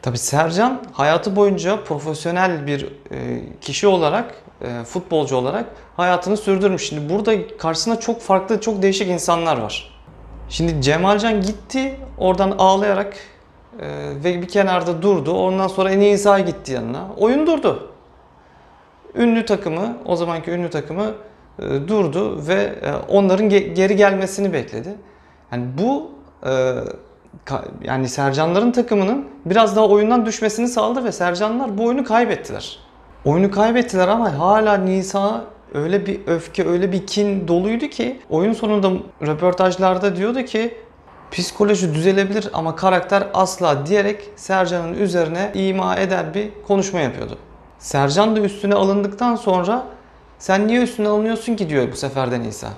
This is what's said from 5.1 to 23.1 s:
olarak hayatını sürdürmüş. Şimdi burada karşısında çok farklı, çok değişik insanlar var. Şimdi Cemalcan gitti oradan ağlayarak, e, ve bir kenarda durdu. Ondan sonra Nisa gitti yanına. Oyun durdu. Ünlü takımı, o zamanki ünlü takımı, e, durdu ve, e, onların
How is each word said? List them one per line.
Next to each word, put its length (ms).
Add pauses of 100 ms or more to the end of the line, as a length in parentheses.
olarak 300 (320)
hayatını 400
sürdürmüş. 520
Şimdi 240
burada 440
karşısında 420
çok 220
farklı, 400
çok 200
değişik 260
insanlar 500
var. 440 (480)
Şimdi 320
Cemalcan 600
gitti 540 (220)
oradan 420
ağlayarak, 560 (640)
e, 80 (360)
ve 180
bir 60
kenarda 540
durdu. 320
Ondan 340
sonra 220
Nisa 500
gitti 340
yanına. 340 (100)
Oyun 300
durdu. 440 (1200)
Ünlü 300
takımı, 600
o 100
zamanki 360
ünlü 180
takımı, 420 (480)
e, 280
durdu 600
ve, 80 (280)
e, 100 (160)
onların 400